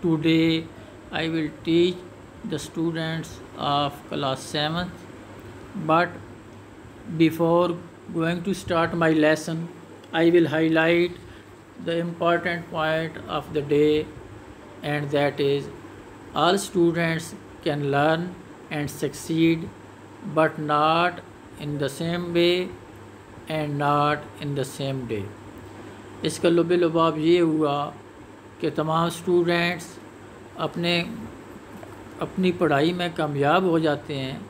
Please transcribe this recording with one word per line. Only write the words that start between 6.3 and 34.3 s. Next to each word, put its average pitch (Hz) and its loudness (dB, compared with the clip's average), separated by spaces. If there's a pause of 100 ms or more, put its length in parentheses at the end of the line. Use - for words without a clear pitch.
before 165 4 (380)
going 170 0
to 190 0
start 170 0
my 165 4
lesson, 156 2 (460)
I 165 6
will 170 8
highlight 160 4 (720)
the 170 -2
important 170 0
point 160 -2 (100)
of 156 -4
the 151 0
day, 151 4 (760)
and 147 -2
that 143 2
is 139 2 (680)
all 175 4
students 165 0 (300)
can 147 0
learn 160 2 (360)
and 147 -4
succeed, 165 0 (680)
but 156 2
not 160 2 (400)
in 147 -4
the 139 0
same 170 -4
way 175 4 (800)
and 151 -2
not 147 2 (140)
in 143 -4
the 139 0
same 135 -6
day। 107 -4 (1000)
इसका 165 2
लुब 170 4
लुबाब 165 4
ये 170 4
हुआ 156 2 (880)
कि 160 0
तमाम 160 2
students 175 2 (720)
अपने, 170 -2 (1300)
अपनी 185 0
पढ़ाई 160 4
में 175 -2
कामयाब 147 2
हो 165 4
जाते 147 0
हैं 131 -6